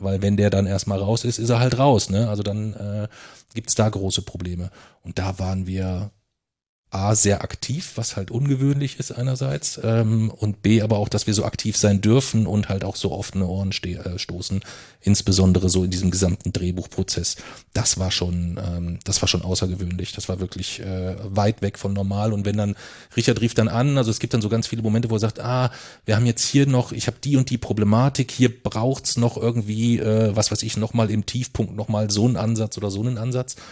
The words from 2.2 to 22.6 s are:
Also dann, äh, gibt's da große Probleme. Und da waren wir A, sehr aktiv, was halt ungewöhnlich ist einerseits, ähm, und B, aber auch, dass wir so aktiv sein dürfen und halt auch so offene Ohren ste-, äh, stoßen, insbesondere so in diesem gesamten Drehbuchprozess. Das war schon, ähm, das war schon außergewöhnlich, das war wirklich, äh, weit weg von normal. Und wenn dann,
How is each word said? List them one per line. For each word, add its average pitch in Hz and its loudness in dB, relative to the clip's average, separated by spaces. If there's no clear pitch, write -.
Also 104 -2
dann, 104 -4
äh, 104 -6
gibt's - -2
da 110 4
große 95 -2
Probleme. 90 -6
Und - -12
da 92 -2
waren 95 -2
wir 95 -4
A, 101 2
sehr 101 4
aktiv, - -6
was - -6
halt 98 -6
ungewöhnlich 139 0
ist - -6
einerseits, 131 -2
ähm, 113 2
und - -4
B, 107 6
aber 107 2
auch, 104 -2
dass - -2
wir 107 2
so 95 0
aktiv - -4
sein 101 6
dürfen 110 4
und 104 0
halt 98 -4
auch 95 -6
so - -2
offene 98 -2
Ohren 95 -2
ste-, 90 -6
äh, 90 -8
stoßen, 90 -6
insbesondere 92 4
so 92 4
in 90 0
diesem 92 0
gesamten 92 0
Drehbuchprozess. 90 -4
Das - 0
war 92 0
schon, 87 -2
ähm, 87 -4
das - -2
war 95 2
schon 87 0
außergewöhnlich, 90 -2
das - -8
war 95 -4
wirklich, 92 -8
äh, 92 -6
weit 101 0
weg 101 -2
von 98 -4
normal. 98 0
Und 101 -2
wenn 101 0
dann, 104 0